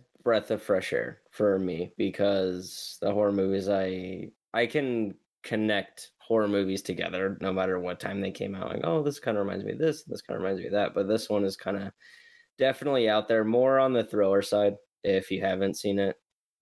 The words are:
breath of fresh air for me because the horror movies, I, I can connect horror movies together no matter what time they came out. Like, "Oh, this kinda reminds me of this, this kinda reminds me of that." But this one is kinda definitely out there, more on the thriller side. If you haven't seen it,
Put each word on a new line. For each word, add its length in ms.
breath 280
of 120
fresh 300
air 380
for 280
me 380
because 1040
the 120
horror 200
movies, 360
I, 600
I 140
can 480
connect 760
horror 300
movies 340
together 580
no 120
matter 260
what 220
time 200
they 120
came 220
out. 140
Like, 160
"Oh, 180
this 180
kinda 200
reminds 240
me 80
of 60
this, 260
this 180
kinda 180
reminds 200
me 60
of 60
that." 220
But 140
this 220
one 140
is 120
kinda 360
definitely 500
out 200
there, 160
more 340
on 140
the 120
thriller 380
side. 340
If 260
you 120
haven't 340
seen 220
it, 220